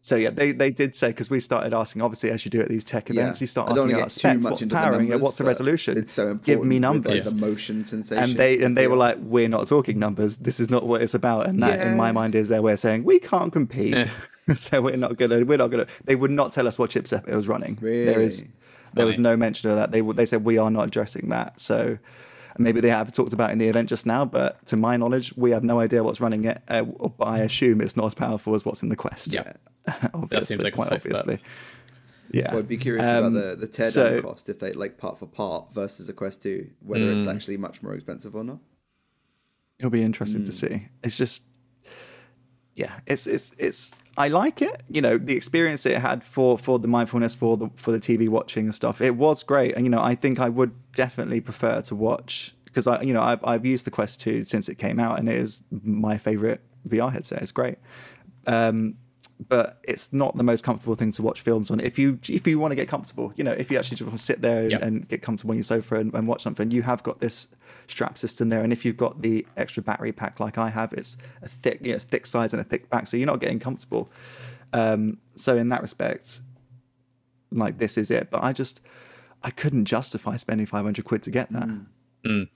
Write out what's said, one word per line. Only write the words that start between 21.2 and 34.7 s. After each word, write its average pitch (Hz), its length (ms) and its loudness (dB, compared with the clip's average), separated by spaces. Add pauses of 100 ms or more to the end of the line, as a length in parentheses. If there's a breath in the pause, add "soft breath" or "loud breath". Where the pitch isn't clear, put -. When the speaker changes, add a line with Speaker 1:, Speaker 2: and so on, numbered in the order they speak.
Speaker 1:
that." - 300 -4
So 113 380 0 (580 loud breath)
maybe 117 240 4
they 120 100 6
have 113 220 0
talked 120 220 0
about 110 160 2
it - 40 -4
in 113 40 0
the 113 100 4
event 113 220 2
just 117 160 -4
now, 123 180 2
but 127 440 -2
to 120 80 0
my 117 200 2
knowledge, 123 400 0
we 123 140 4
have 110 140 2
no 117 160 4
idea 113 220 4
what's 110 180 0
running 110 240 0
it. 113 240 -2
Uh, 117 160 0
but - 420 -4
I 110 140 0
assume 110 420 4
it's - 140 -2
not 110 100 0
as 107 80 -4
powerful 110 400 -2
as 104 100 -2
what's - 180 -6
in - 60 -4
the - 80 -2
Quest. - 380 -8
Speaker 3:
Yeah. - 180 -6 (340)
Speaker 1:
<laughs> - 260 -4
Obviously, 165 160 -8
Speaker 3:
That - 180 0
seems 107 180 -4
like 101 100 0
a - 20 -6
Speaker 1:
quite 117 120 -2
Speaker 3:
safe - 160 -2
bet. - 120 -4
Speaker 1:
obviously. - 220 -2 (920 loud breath)
Yeah. - 200 0
Speaker 2:
Well, 113 80 -2
I'd 107 100 -4
be 117 80 -4
curious 123 320 -2
about 117 160 4
Speaker 1:
Um, 117 100 4
Speaker 2:
the, 95 240 -2
the 107 100 -8
teardown 113 220 -2
Speaker 1:
so 117 320 4
Speaker 2:
cost, - 280 -12
if 101 80 -8
they, 95 160 -6